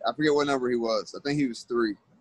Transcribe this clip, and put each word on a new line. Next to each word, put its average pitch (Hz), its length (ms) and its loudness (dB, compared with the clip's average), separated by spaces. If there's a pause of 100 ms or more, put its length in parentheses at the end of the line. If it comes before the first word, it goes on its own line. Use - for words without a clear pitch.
I 117 80 0
forget 151 200 2
what 147 140 2
number 127 220 0
he 123 60 0
was. 113 400 -2
I 95 60 -12
think 143 180 -2
he 135 80 2
was 117 160 -8
three. 113 320 0 (260)